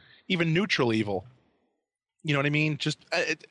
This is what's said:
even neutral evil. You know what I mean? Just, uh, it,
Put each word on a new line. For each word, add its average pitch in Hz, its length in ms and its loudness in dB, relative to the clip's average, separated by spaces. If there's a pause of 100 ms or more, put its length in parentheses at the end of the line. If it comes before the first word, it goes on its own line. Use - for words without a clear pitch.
(280)
even 170 240 0
neutral 156 400 2
evil. 104 320 -2 (1000)
You 156 100 0
know 139 60 2
what 139 60 2
I 147 40 0
mean? 151 260 0
Just, - 220 -4 (140)
uh, 170 140 0
it, 156 240 -4